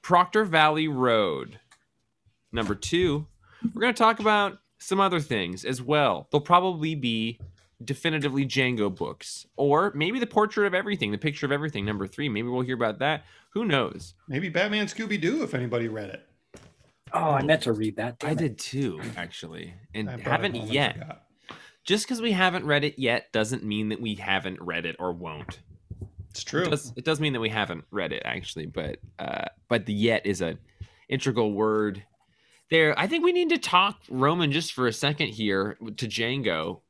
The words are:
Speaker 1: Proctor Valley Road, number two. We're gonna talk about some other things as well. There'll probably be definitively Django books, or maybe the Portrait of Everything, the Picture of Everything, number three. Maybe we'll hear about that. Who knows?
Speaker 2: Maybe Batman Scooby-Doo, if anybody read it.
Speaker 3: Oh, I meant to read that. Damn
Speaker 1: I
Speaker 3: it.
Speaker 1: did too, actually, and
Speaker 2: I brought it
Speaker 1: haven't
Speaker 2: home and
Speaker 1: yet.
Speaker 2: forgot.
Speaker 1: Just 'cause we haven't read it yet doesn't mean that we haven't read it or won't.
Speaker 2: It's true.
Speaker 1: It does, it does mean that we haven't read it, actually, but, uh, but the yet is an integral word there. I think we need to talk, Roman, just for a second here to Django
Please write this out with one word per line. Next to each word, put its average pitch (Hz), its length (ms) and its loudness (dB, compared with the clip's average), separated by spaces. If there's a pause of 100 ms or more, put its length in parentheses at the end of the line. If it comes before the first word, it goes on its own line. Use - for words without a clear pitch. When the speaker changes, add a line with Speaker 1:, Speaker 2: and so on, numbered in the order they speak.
Speaker 1:
Proctor 180 440 4
Valley 156 420 4
Road, 110 720 2 (920)
number 107 240 -2
two. 156 520 0 (460)
We're - 80 -6
gonna 240 120 2
talk 226 260 4
about 208 400 2 (200)
some 196 200 -2
other 185 200 4
things 95 460 -2
as 127 160 -4
well. 127 500 2
There'll 147 140 4
probably 170 500 4
be 117 440 -2 (440)
definitively 139 600 0
Django 123 500 2
books, - 500 -10 (100)
or 147 400 4
maybe 180 240 0
the 240 80 0
Portrait 208 380 2
of 190 80 0
Everything, 190 380 0
the 104 60 -2
Picture 143 280 -2
of 135 60 0
Everything, 143 340 -2
number 101 220 -2
three. 147 220 -4
Maybe 113 180 -2
we'll 127 140 -2
hear 127 140 -2
about 110 240 0
that. 147 240 0 (280)
Who 220 140 -2
knows? 120 480 0 (140)
Speaker 2:
Maybe 160 220 -2
Batman 208 380 0
Scooby-Doo, 214 560 -2
if 139 100 -6
anybody 120 340 -2
read 107 220 -8
it. - 180 -16 (840)
Speaker 3:
Oh, 160 180 2
I 139 120 4
meant 156 200 4
to 120 100 2
read 107 240 -2
that. 120 220 -4
Damn - 100 -4
Speaker 1:
I 156 40 0
Speaker 3:
it. 156 40 0
Speaker 1:
did 147 220 -2
too, 123 400 -4 (160)
actually, 85 580 -12 (200)
and 107 160 -4
Speaker 2:
I 127 60 -8
brought 110 100 -12
it - 60 -2
Speaker 1:
haven't 175 240 0
Speaker 2:
home 117 100 -6
and 107 80 -4
Speaker 1:
yet. 139 200 2
Speaker 2:
forgot. - 300 -14 (600)
Speaker 1:
Just 208 240 0
'cause 240 140 -4
we 226 120 0
haven't 185 320 2
read 147 180 4
it 151 160 -2
yet 120 320 0
doesn't 110 320 0
mean 107 260 -2
that 110 120 -4
we 110 140 -4
haven't 95 460 -2
read 85 240 -4
it 82 140 -6
or 90 140 -2
won't. 80 460 -10 (720)
Speaker 2:
It's - 120 -12
true. 156 200 -2
Speaker 1:
It 175 80 -2
does, 147 260 -4
it 123 80 -14
does 156 160 0
mean 151 120 0
that 123 60 -4
we 113 100 -2
haven't 90 420 -2
read 92 200 -4
it, 65 140 -6
actually, - 400 -6
but, 80 320 -6 (220)
uh, - 260 -6 (240)
but 113 160 0
the 107 80 -2
yet 107 320 2
is 95 160 0
an 82 180 -2 (480)
integral 117 460 0
word 107 500 0 (640)
there. 160 300 6
I 175 80 0
think 311 160 0
we 359 80 6
need 349 180 2
to 339 80 2
talk, 196 520 2
Roman, 147 420 4
just 160 220 -2
for 127 140 2
a 113 60 2
second 147 360 0
here 104 520 0
to 113 260 -6
Django 107 840 -2